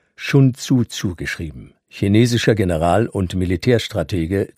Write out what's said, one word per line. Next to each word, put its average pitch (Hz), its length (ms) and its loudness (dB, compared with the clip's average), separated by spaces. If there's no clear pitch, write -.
Sun 135 360 4
Tzu 123 320 0
zugeschrieben, 78 920 -10
chinesischer 113 680 2
General 90 500 2
und 95 300 -4
Militärstratege, 92 1200 -2